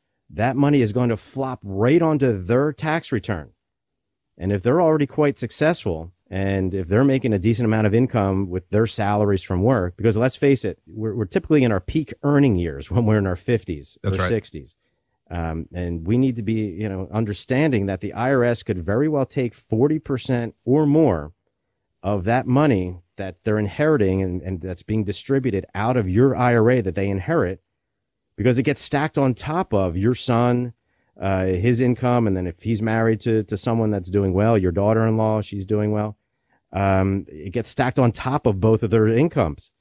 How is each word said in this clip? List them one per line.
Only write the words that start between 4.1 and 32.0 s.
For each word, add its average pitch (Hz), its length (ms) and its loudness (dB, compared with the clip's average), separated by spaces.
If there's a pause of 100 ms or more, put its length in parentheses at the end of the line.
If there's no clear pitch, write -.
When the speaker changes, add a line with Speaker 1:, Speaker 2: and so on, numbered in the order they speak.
Speaker 1:
And 92 140 -4
if 101 140 -2
they're 135 160 2
already 156 260 2
quite 147 320 -2
successful, 98 720 -4 (200)
and 95 420 -2
if 92 160 -6
they're 107 160 4
making 131 300 2
a 101 40 2
decent 110 280 0
amount 110 200 2
of 101 80 2
income 98 540 0
with 90 220 -8
their 107 160 2
salaries 104 560 0
from 90 200 -2
work, 101 360 0
because 104 180 2
let's 123 180 0
face 139 300 2
it, 95 220 -6
we're, 107 280 -8
we're 107 120 -2
typically 156 360 2
in 123 80 4
our 98 100 0
peak - 420 -6
earning 143 340 4
years 76 340 -4
when 117 140 0
we're 107 140 4
in 101 80 0
our 90 100 -2
fifties 87 680 -6
Speaker 2:
That's 98 140 -2
Speaker 1:
or 101 40 -2
Speaker 2:
right. - 80 0
Speaker 1:
sixties. 82 460 -6 (560)
Um, 82 440 -6
and 85 320 -6
we 110 100 0
need 127 200 0
to 117 60 -8
be, 107 120 -2
you 107 340 -6
know, 95 240 -6
understanding 113 720 0
that 95 140 -4
the 104 140 -10
I 123 180 -2
R 127 100 2
S 120 200 0
could 101 200 -4
very 107 260 0
well 143 180 -2
take 123 260 -4
forty 147 460 0
percent 123 560 -4 (100)
or 147 220 2
more 120 460 2 (720)
of 98 220 -2
that 120 220 0
money 113 560 0 (140)
that 95 280 -12
they're 107 140 0
inheriting 104 640 0
and, 90 180 -4
and 87 220 -6
that's 92 200 -10
being 110 220 -2
distributed 104 720 -2
out 117 240 0
of 101 100 0
your 117 260 4
I 123 220 2
R 113 140 6
A 127 100 4
that 92 140 -2
they 101 160 -2
inherit, 98 500 -2 (760)
because 117 220 2
it 135 40 0
gets 139 180 -2
stacked 147 380 -2
on 131 160 2
top 160 400 -6
of 92 240 0
your 113 160 2
son, 123 580 0 (480)
uh, 95 240 0
his 101 380 2
income, 123 440 2